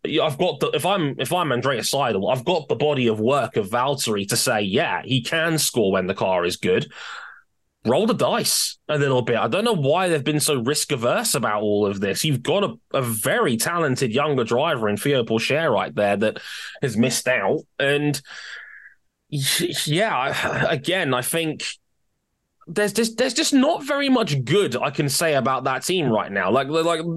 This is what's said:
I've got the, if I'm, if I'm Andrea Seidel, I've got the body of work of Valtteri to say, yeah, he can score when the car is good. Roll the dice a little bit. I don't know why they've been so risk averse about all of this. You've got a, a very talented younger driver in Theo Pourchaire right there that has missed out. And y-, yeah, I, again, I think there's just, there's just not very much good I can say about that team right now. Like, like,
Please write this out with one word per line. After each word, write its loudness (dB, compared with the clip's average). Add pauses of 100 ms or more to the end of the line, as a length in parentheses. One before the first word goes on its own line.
I've 0
got 0
the, 0
if -2
I'm, 0
if -4
I'm 0
Andrea 0
Seidel, 0
I've 0
got 0
the 0
body 2
of 0
work 0
of 0
Valtteri -2
to -2
say, 0
yeah, 0
he 0
can -2
score 0
when 0
the -2
car 0
is -2
good. 0 (920)
Roll 2
the 2
dice 0 (100)
a 0
little 2
bit. 0
I 2
don't 0
know 2
why 2
they've 0
been 0
so 0
risk -2
averse 0
about 0
all 2
of -2
this. -2
You've 0
got 0
a, -4 (180)
a 0
very 0
talented 0
younger 0
driver 2
in 0
Theo 2
Pourchaire 0
right 0
there 2
that 0 (420)
has -2
missed 0
out. 2 (180)
And 2 (1120)
y-, -2 (120)
yeah, 0
I, 0
again, 0
I 0
think -4 (1040)
there's -2
just, 0
there's 0
just 0
not 4
very 0
much 2
good 2
I -2
can -2
say 0
about 2
that -2
team 0
right 0
now. 2
Like, 2
like, 0 (140)